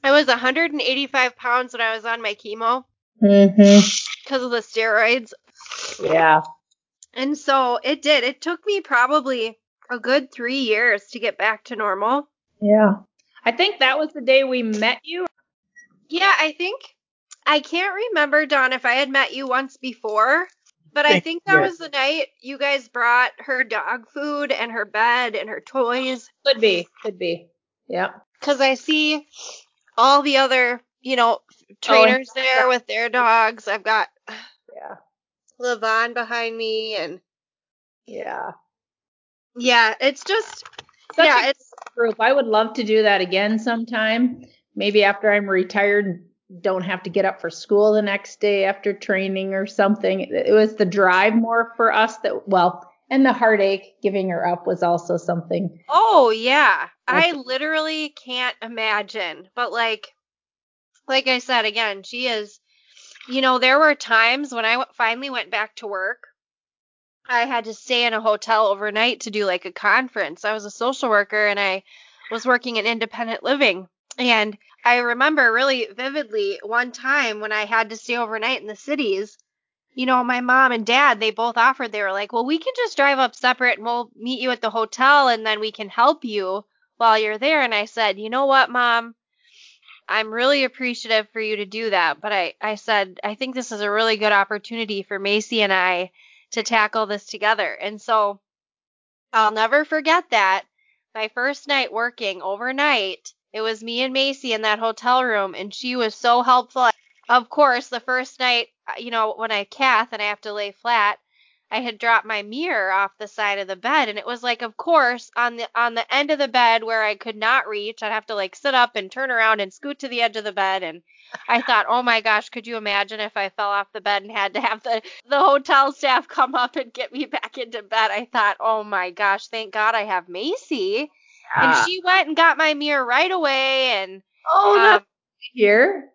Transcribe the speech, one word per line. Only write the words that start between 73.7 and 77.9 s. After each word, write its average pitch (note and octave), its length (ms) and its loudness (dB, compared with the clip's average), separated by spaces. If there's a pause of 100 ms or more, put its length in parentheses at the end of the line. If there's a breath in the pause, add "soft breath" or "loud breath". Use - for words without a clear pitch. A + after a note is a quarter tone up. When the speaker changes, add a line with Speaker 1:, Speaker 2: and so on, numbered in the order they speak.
Speaker 1:
And A3 400 0 (260 soft breath)
I A#3+ 140 4
remember B3 540 2
really B3 400 0
vividly A3 720 -6
one A#3+ 280 -2
time B3 480 -4
when G#3+ 120 -6
I G#3+ 140 -4
had A3 240 0
to A3 80 -12